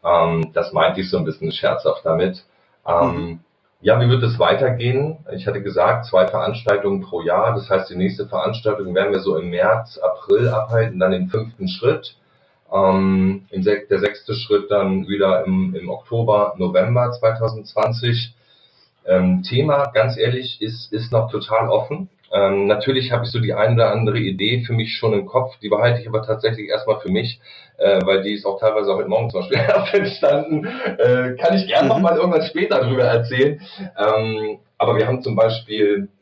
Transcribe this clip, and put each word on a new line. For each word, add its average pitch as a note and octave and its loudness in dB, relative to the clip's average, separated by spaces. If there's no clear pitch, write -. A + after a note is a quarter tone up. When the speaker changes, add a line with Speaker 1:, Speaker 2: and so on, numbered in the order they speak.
Speaker 1:
Ähm, E2 2
das - -2
meinte F2+ 2
ich F#2 -4
so F#2+ 0
ein E2 0
bisschen D#2 -6
scherzhaft - -2
damit. - 0
Ähm, E2+ 0
Speaker 2:
Mhm. E2 -8
Speaker 1:
ja, A2+ 4
wie A#2+ 4
wird B2 4
es - -2
weitergehen? C3 0
Ich - -8
hatte G2 -4
gesagt, F2+ 0
zwei F#2 4
Veranstaltungen G2+ -2
pro F2 -8
Jahr. F2+ 2
Das G2 -8
heißt, F#2+ 0
die F2+ -14
nächste F#2+ -2
Veranstaltung F#2+ -4
werden G2 2
wir F#2 0
so F#2 -2
im F2 -6
März, G#2 0
April A#2 0
abhalten, G#2+ -2
dann F#2 4
den F#2 -2
fünften A2 -6
Schritt. - -2
Ähm, F#2+ 2
im F#2 -4
sech-, G2+ 0
der G2 2
sechste G#2 -4
Schritt G2+ 0
dann F#2+ 0
wieder F#2+ 2
im, F#2 0
im - -8
Oktober, A2 0
November A2+ 2
zweitausendzwanzig. A#2 -2
Ähm, F#2 2
Thema, C#3 2
ganz A2 2
ehrlich, B2 -2
ist, A2+ -8
ist A2 -6
noch A2 2
total A2 -2
offen. B2 -2
Ähm, G2 2
natürlich B2+ 0
habe A#2 -2
ich - -8
so A#2+ -2
die A2 0
ein A2 2
oder A#2 4
andere A2 0
Idee G#2+ -2
für A#2 -4
mich A2+ -2
schon A2 0
im G2 0
Kopf, - -2
die G#2+ -8
behalte A#2 2
ich A2+ -14
aber A2 -2
tatsächlich A2 -4
erstmal - -2
für F#2 -6
mich, A#2 -2
äh, G2 4
weil F#2+ 2
die G#2 -4
ist G2+ -8
auch G2 -2
teilweise G#2+ 0
heute G#2 -4
Morgen A#2 0
zum F2+ -4
Beispiel - -2
<laughs> - 2
erst - 2
entstanden. E3 0
Äh, B2+ 0
kann F#3+ 2
ich F#3+ 0
gerne - 2
Speaker 2:
Mhm. - 2
Speaker 1:
noch A3 2
mal E3+ 4
irgendwann E3+ 2
später F#3 0
drüber B2+ 2
erzählen. B2+ 2
Ähm, G#2+ 0
aber A#2 2
wir A2 2
haben B2+ -2
zum A2 -4
Beispiel G#2+ 0